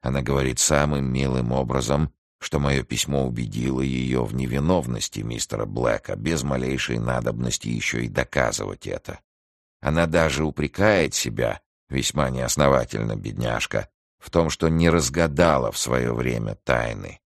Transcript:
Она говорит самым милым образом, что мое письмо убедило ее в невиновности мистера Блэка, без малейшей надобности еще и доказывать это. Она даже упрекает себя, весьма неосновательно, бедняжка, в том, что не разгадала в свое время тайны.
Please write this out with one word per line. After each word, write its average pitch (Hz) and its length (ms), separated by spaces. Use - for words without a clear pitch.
Она 65 200
говорит 65 380
самым 73 520
милым 64 400
образом, 65 600
что - 200
мое 69 240
письмо 67 440
убедило 60 540
ее 64 420
в 52 100
невиновности 64 840
мистера 55 460
Блэка, 52 500
без 69 280
малейшей 64 540
надобности 60 720
еще 57 320
и 60 80
доказывать 50 800
это. - 320
Она 80 240
даже 78 400
упрекает 76 680
себя, 55 460
весьма 67 400
неосновательно, 62 880
бедняжка, 55 720
в - 100
том, 82 200
что 82 200
не 82 200
разгадала 76 840
в - 60
свое 60 360
время 58 420
тайны. 57 640